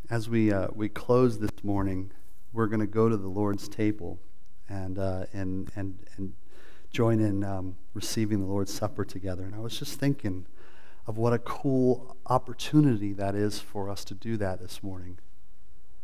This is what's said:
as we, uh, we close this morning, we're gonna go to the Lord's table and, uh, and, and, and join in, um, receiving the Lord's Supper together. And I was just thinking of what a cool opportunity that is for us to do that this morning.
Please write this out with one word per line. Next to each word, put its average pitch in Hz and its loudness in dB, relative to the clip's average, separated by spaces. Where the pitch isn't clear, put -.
as 113 0
we, 110 4
uh, 98 2
we 107 -2
close 123 4
this 104 -2
morning, 95 0
we're 113 0
gonna 107 0
go 110 4
to 113 4
the 95 -2
Lord's 101 0
table 104 0
and, 95 -2
uh, 95 0
and, 95 -2
and, 98 -2
and 95 -2
join 113 4
in, 101 2
um, 92 -2
receiving 107 0
the 95 0
Lord's 98 0
Supper 104 0
together. 92 -2
And 98 -4
I 107 -4
was 117 -4
just - -4
thinking 107 0
of 110 -2
what 117 4
a 120 4
cool 127 2
opportunity 123 4
that 98 0
is 104 2
for 101 -2
us 98 -4
to - -4
do 113 -2
that 95 0
this - -4
morning. 92 -4